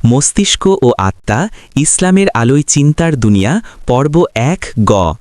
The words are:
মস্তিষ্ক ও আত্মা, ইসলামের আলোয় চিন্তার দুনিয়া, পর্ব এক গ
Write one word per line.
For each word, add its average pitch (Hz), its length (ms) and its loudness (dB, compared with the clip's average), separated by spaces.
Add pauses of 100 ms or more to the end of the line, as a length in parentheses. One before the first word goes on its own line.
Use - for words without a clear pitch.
মস্তিষ্ক 143 600 0
ও 131 300 2
আত্মা, 107 520 -2 (260)
ইসলামের 185 540 0
আলোয় 123 320 2
চিন্তার 151 540 0
দুনিয়া, 110 460 0 (260)
পর্ব 147 380 0 (100)
এক 139 300 -2 (200)
গ 92 360 0